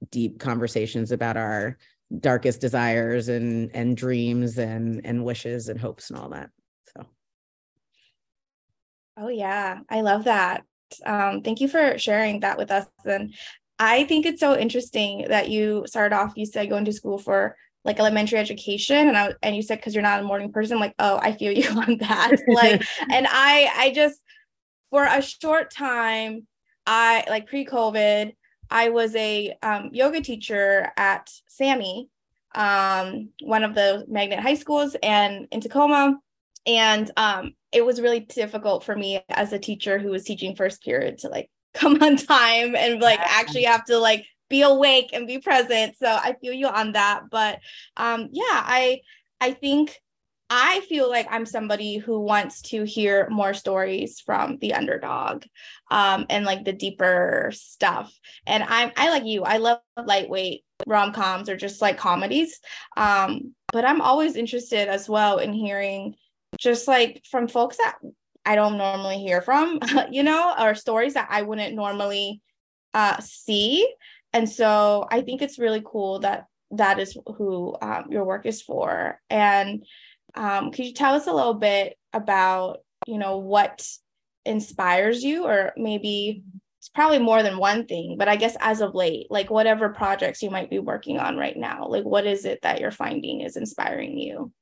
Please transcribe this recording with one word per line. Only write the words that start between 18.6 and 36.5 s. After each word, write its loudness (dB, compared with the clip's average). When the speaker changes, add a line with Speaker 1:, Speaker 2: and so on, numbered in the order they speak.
Speaker 2:
And 6
I, 2
and 0
you -4
said, -4
"'Cause -8
you're 0
not 2
a -6
morning -4
person." -2
Like, -2
oh, 2
I 2
feel -2
you -2
<laughs> -
on 0
that. 2
Speaker 1:
<laughs> -10
Speaker 2:
Like, 8
and 4
I, 6
I 4
just, 2
for 4
a 4
short -2
time, -4
I, 4
like, -4
pre-covid, 0
I 4
was 0
a, -2
um, -4
yoga 0
teacher 0
at 0
sammy, -2
um, 0
one 0
of -2
the 2
magnet -2
high 2
schools -2
and 2
in -6
Tacoma. 4